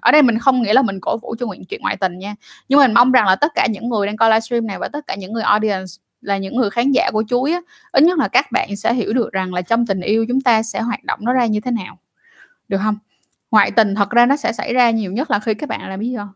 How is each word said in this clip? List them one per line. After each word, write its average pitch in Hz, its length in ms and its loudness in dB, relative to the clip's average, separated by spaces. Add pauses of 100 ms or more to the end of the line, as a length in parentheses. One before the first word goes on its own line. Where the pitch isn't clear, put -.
Ở 247 120 4
đây 302 100 6
mình 226 160 2
không 254 240 2
nghĩa 208 100 0
là 262 100 6
mình 196 180 -2
cổ - 160 -2
vũ - 220 -8
cho 247 80 -4
nguyện 185 180 -8
chuyện - 180 -10
ngoại 190 140 -2
tình 180 220 -4
nha. 202 160 -8 (340)
Nhưng 277 100 4
mình 247 160 4
mong 254 180 4
rằng 226 140 4
là 190 100 4
tất - 180 0
cả - 120 0
những 214 220 -4
người 214 180 0
đang 214 100 -4
coi 226 140 4
livestream 226 360 0
này 196 120 -6
và 175 100 -4
tất 285 180 -8
cả - 80 -6
những 196 180 -8
người 226 100 -4
audience 202 500 0 (280)
là 202 180 -4
những 196 180 -6
người 226 140 0
khán 262 220 0
giả - 200 0
của 214 160 0
Chuối 262 240 0
á, 359 80 -2 (320)
ít 277 100 2
nhất 339 160 4
là 220 100 0
các - 240 0
bạn 202 240 -2
sẽ 226 180 0
hiểu 220 180 -2
được 240 200 0
rằng 185 220 -4
là 180 80 -2
trong 233 240 -2
tình 196 140 -2
yêu 220 280 0
chúng 254 120 0
ta 226 220 2
sẽ 214 180 -6
hoạt 226 240 -4
động - 180 -4
nó 233 100 0
ra 254 140 2
như 214 140 0
thế 254 100 -4
nào. 202 280 -4 (720)
Được 196 160 0
không? 214 140 0 (520)
Ngoại 208 200 4
tình 202 240 2
thật 202 160 0
ra 240 160 4
nó 277 100 2
sẽ 233 160 -2
xảy - 220 -4
ra 247 160 2
nhiều 214 220 -2
nhất 226 180 -2
là 214 80 2
khi 214 160 -2
các 220 140 -6
bạn 185 200 -6
làm, 190 120 -6
lý 233 100 -4
do 208 260 -6